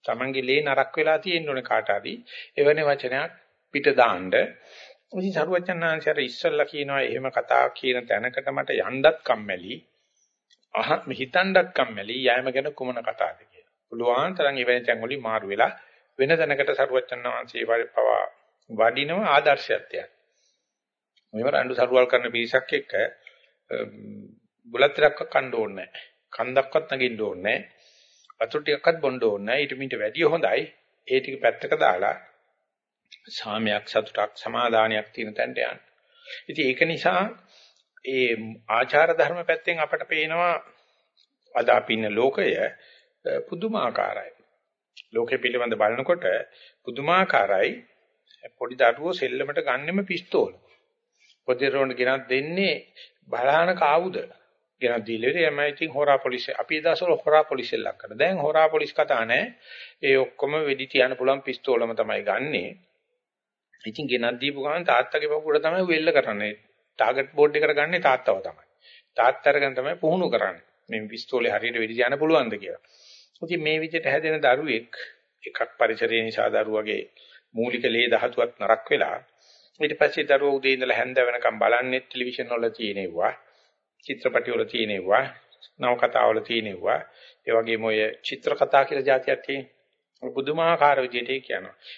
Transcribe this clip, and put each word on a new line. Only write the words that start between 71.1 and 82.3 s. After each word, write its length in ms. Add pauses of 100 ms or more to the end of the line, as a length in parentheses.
හරියට 260
වෙඩි 180
තියන්න 220
පුළුවන්ද 380
කියලා. 260 (580)
ඉතින් 220
මේ 180
විදිහට 280
හැදෙන 320
දරුවෙක් 520 (520)
එකක් 160 (140)
පරිසරය 460
නිසා 300
දරුවගේ 520 (480)
මූලික 360
ලේ 220
ධාතුවත් 480
නරක් 320
වෙලා 300 (600)
ඊට 160
පස්සේ 300
දරුවෝ 300
උදේ 180
ඉඳලා 240
හැන්ද 220
වෙනකම් 380
බලන්නේ 440
ටෙලිවිෂන් 480